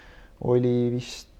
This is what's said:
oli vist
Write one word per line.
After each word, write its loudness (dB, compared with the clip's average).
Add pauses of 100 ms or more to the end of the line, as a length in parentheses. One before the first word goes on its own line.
(420)
oli 2 (160)
vist -6 (100)